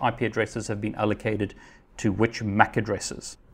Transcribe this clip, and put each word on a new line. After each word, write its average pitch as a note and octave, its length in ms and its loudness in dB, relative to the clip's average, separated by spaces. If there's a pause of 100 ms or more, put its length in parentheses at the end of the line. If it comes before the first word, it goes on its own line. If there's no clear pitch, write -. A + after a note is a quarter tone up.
I A#2+ 80 2
P A#2+ 160 -2
addresses A2 420 -2
have G#2 140 -4
been G#2 140 -4
allocated G#2 580 0 (420)
to G#2 160 2
which A2+ 300 0
mac G#2 340 4
addresses. - 600 -4 (160)